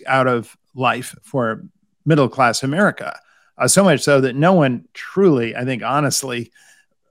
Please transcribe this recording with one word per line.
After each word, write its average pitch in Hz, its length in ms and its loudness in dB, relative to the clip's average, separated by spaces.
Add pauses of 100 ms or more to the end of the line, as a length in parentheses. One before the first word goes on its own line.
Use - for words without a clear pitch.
out 135 180 2
of 120 300 -4 (200)
life 127 380 -4 (100)
for 113 420 -4 (400)
middle-class 135 580 0
America. 160 560 -2 (380)
Uh, 131 100 -2
so 185 160 4
much 160 160 4
so 143 220 2
that 131 160 -2
no 165 160 4
one 135 400 0
truly, 135 640 0
I 123 80 -6
think 127 180 -4
honestly, 127 720 -4 (580)